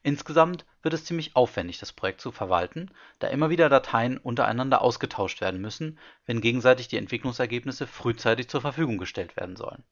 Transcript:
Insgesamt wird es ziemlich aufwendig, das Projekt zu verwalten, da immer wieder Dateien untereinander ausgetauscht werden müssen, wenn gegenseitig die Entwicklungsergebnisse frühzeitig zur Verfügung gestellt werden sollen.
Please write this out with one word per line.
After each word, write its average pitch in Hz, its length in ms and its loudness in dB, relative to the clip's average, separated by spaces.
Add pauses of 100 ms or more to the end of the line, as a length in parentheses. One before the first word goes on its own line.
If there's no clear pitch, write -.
Insgesamt 160 640 0 (160)
wird 160 120 0
es 151 100 -4
ziemlich 160 320 -6
aufwendig, 98 440 2
das - 120 -14
Projekt - 300 -6
zu 117 100 -8
verwalten, 92 600 -2 (280)
da - 80 -2
immer 151 220 0
wieder 170 180 4
Dateien 127 500 4
untereinander 123 640 0
ausgetauscht - 600 -2
werden 92 180 -2
müssen, 156 400 -10 (260)
wenn 120 140 -2
gegenseitig 120 480 4
die 113 100 -4
Entwicklungsergebnisse 120 880 -4
frühzeitig 117 640 0
zur 139 140 -2
Verfügung 139 360 -2
gestellt - 380 -8
werden 90 220 -8
sollen. - 340 -12